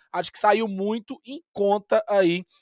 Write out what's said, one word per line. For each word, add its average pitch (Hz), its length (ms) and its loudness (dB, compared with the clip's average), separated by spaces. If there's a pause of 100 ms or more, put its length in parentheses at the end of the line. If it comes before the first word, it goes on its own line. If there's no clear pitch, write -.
(120)
Acho 180 200 -6
que - 80 -18
saiu 214 260 2
muito 208 580 -6
em 277 160 -14 (120)
conta 208 560 0
aí 185 360 2 (180)